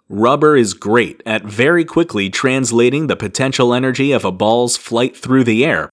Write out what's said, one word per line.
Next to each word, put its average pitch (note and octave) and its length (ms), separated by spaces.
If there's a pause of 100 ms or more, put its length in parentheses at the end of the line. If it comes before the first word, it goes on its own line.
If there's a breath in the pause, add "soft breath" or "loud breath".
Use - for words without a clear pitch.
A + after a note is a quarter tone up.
rubber C#3 480
is A2 200
great G#2+ 500
at A2 180
very B2 420
quickly D#3+ 440
translating B2+ 760
the A2 100
potential B2 560
energy C3 400
of A2 120
a G2 60
ball's A2+ 460
flight A#2+ 400
through C3 260
the A#2 220
air F2 280